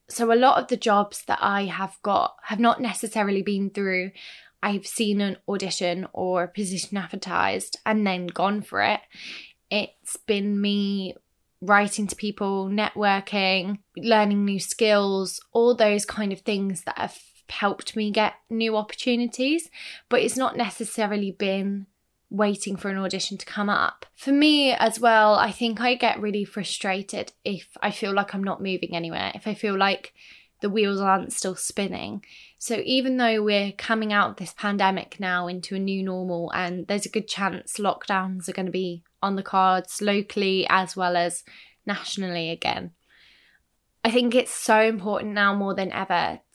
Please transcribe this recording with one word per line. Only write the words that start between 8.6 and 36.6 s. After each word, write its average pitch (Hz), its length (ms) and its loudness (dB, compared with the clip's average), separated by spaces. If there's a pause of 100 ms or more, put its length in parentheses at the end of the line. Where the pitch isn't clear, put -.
for - 200 -2
it. 208 200 2 (680)
It's - 480 -6
been 202 440 0
me 202 540 0 (460)
writing 202 460 4
to - 80 -6
people, 196 540 -2
networking, 196 1080 0 (180)
learning 202 480 4
new 196 140 0
skills, 196 840 2 (100)
all 233 220 6
those 208 320 4
kind 208 260 -4
of 185 100 -8
things 196 420 -2
that - 140 -6
have - 220 -6 (300)
helped - 460 -4
me 214 160 -2
get 214 240 2 (140)
new 226 260 0
opportunities, 240 960 0 (400)
but - 120 4
it's 233 160 0
not 262 200 -2
necessarily 208 760 -2
been 196 560 -2 (420)
waiting 202 460 -2
for 196 140 -8
an 190 80 -4
audition 190 400 -4
to - 80 -16
come 208 240 -4
up. - 360 0 (100)
For - 160 -4
me 285 400 6
as 220 280 0
well, 220 360 8
I - 160 4
think 226 280 -2
I 247 160 2
get 240 240 0
really 208 260 -2
frustrated 196 840 -6 (120)
if 196 260 -6 (120)
I 202 100 0
feel 196 220 -4
like 196 200 0
I'm 196 100 -4
not 196 180 -4
moving 185 340 -4
anywhere, 170 400 -4
if 208 120 -10
I 214 60 -4
feel 202 240 -2
like 196 360 0 (480)
the 202 80 -2
wheels 202 300 2
aren't 190 340 2
still 185 220 -4
spinning. 202 680 -6 (340)
So - 280 -4
even 262 320 2
though 226 260 2
we're 202 300 2
coming 220 380 -2
out 202 200 2
of 202 60 -14
this 175 200 -12
pandemic 202 640 0
now 180 280 -2
into 180 280 -8
a 190 40 -2
new 196 220 -2
normal, 185 520 -4
and 180 340 -2